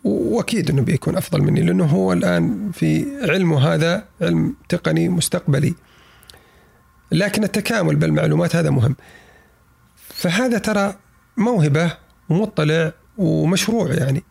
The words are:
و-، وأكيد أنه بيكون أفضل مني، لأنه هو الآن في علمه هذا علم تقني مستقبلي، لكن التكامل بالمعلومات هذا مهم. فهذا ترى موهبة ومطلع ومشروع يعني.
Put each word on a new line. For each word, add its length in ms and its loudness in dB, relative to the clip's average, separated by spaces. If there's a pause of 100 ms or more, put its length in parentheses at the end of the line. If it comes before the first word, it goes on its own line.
و-، 320 0
وأكيد 340 -2
أنه 120 2
بيكون 340 0
أفضل 260 -2
مني، 200 2
لأنه 220 2
هو 280 2
الآن 600 0
في 340 0 (160)
علمه 520 2
هذا 300 -2 (180)
علم 340 0 (120)
تقني 400 0
مستقبلي، 640 0 (1400)
لكن 320 0
التكامل 520 -2
بالمعلومات 600 0
هذا 140 2
مهم. 260 2 (1120)
فهذا 500 -2
ترى 360 -2 (420)
موهبة 560 2 (360)
ومطلع 640 0 (260)
ومشروع 760 0
يعني. 380 -2